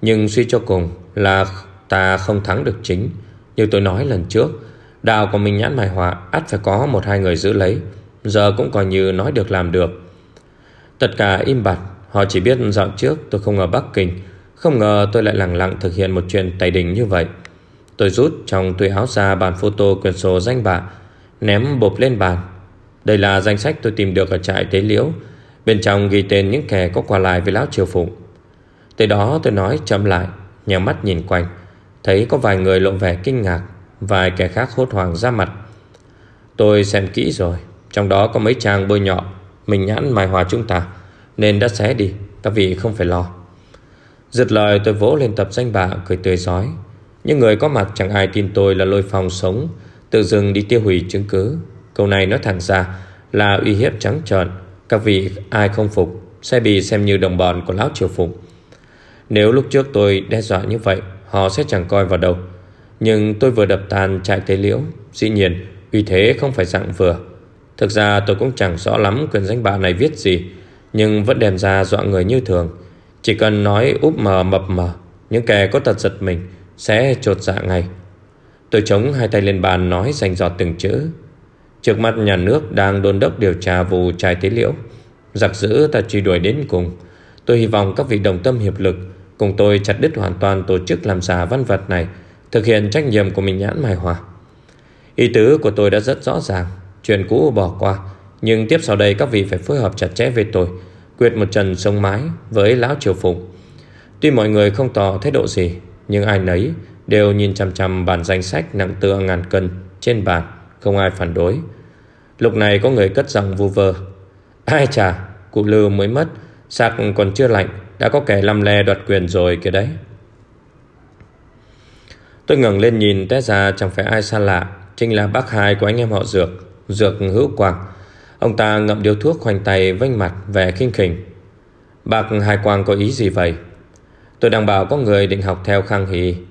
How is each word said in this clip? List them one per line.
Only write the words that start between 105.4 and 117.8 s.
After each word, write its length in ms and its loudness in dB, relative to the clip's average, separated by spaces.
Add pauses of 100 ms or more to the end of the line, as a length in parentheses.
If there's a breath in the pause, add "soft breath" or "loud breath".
gì, 280 -2 (340)
nhưng 160 0
ai 140 2
nấy 340 0 (340 loud breath)
đều 260 4
nhìn 220 2
chằm 180 -2
chằm 340 -2
bản 180 0
danh 180 -2
sách 320 -6
nặng 260 -4
tựa 180 2
ngàn 260 -2
cân 260 -2 (300)
trên 240 0
bàn, 180 0 (380)
không 180 0
ai 120 2
phản 240 -6
đối. 240 0 (800 loud breath)
Lúc 160 2
này 240 2
có 120 2
người 180 4
cất 220 -2
giọng 260 -2
vu 120 0
vơ: 260 2 (720 soft breath)
"Ai 220 2
chà, 420 0 (220)
cụ 140 0
Lưu 240 4
mới 200 0
mất, 200 -2 (400 loud breath)
xác 280 0 (200)
còn 180 2
chưa 140 2
lạnh, 200 2 (300)